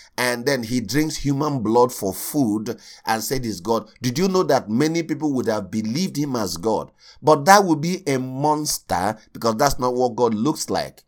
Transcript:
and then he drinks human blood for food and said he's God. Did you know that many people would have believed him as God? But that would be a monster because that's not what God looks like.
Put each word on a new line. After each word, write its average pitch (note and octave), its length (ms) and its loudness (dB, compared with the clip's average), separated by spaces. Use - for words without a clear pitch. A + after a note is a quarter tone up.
and A#2+ 300 -2
then C3+ 160 0
he A#2+ 180 -2
drinks C#3+ 360 -2
human C#3 460 -2
blood A#2+ 300 4
for F#2+ 220 -4
food A2 680 -2
and A2 180 -2
said B2+ 220 -4
he's G2 160 -6
God. G#2+ 300 -2
Did B2 180 -2
you F#3+ 100 4
know F#3 160 2
that B2 260 2
many D#3+ 320 2
people D3+ 320 -2
would A2+ 140 -2
have G#2 220 -2
believed A#2 460 -2
him C#3+ 200 -2
as F#2 200 -4
God? F2 340 -2
But C#3+ 240 4
that G3 200 8
would D#3 180 2
be F3 240 -4
a C#3 120 2
monster C3 1000 -2
because A2+ 220 -2
that's C#3 220 2
not B2+ 160 0
what B2 220 0
God A#2+ 160 2
looks B2+ 380 -2
like. D2+ 380 -6